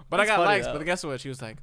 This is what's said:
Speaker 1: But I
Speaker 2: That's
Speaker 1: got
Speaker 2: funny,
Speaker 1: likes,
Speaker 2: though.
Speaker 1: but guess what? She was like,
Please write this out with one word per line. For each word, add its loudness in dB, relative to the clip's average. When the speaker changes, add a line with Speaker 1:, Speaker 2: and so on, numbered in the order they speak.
Speaker 1:
But 0
I 4
Speaker 2:
That's 2
Speaker 1:
got 4
Speaker 2:
funny, 6
Speaker 1:
likes, 0
Speaker 2:
though. -4
Speaker 1:
but -8
guess -2
what? -6
She -12
was -10
like, -12